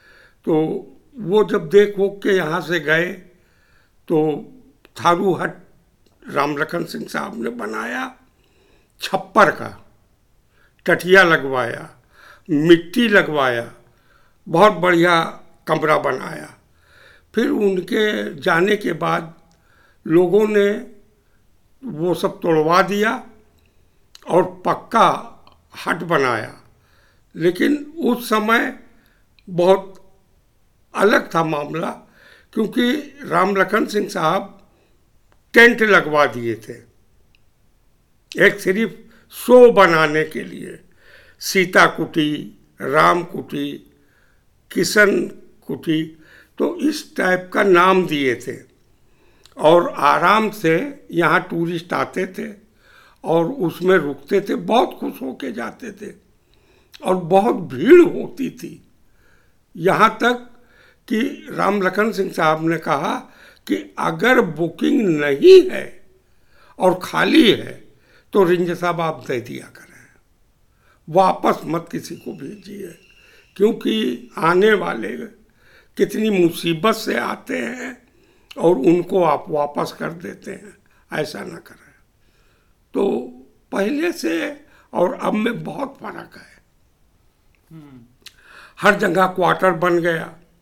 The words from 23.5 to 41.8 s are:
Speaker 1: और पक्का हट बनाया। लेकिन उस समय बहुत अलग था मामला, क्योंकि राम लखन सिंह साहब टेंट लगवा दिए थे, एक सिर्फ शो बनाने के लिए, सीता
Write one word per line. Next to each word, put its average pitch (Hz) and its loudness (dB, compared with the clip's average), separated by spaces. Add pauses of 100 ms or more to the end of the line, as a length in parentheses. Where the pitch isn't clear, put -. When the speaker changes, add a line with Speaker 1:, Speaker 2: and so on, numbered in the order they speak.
Speaker 1:
और - 0
पक्का 175 0 (580)
हट 170 -6
बनाया। 131 -2 (720)
लेकिन 180 -2
उस 240 -2
समय 220 -2 (720)
बहुत 185 0 (840)
अलग - 2
था 165 2
मामला, 156 -6 (640)
क्योंकि 240 -2 (320)
राम 185 0
लखन 196 0
सिंह 208 -4
साहब 185 -4 (840)
टेंट 233 6
लगवा 151 2
दिए 117 -6
थे, 117 -16 (1700)
एक 202 2
सिर्फ 190 -4 (340)
शो 247 8
बनाने 160 4
के 156 -8
लिए, - -16 (600)
सीता 185 2